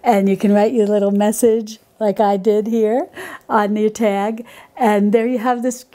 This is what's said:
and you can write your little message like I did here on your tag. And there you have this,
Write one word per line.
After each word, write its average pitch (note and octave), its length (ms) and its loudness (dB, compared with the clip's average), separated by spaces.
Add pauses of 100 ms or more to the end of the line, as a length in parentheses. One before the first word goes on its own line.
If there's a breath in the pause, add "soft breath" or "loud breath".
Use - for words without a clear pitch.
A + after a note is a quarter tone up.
and G3 280 2
you F#3+ 80 2
can G3+ 160 2
write G#3 180 2
your A3 160 2
little G3+ 240 0
message G#3+ 680 0 (220)
like G3+ 180 0
I G3+ 160 2
did G#3 320 0
here A3+ 400 0 (400 loud breath)
on G#3+ 300 0
your G#3+ 140 0
tag. G#3+ 540 -2 (300 loud breath)
And G#3 380 2
there A#3 140 0
you B3+ 100 -2
have A#3+ 240 -2
this, A#3+ 340 -6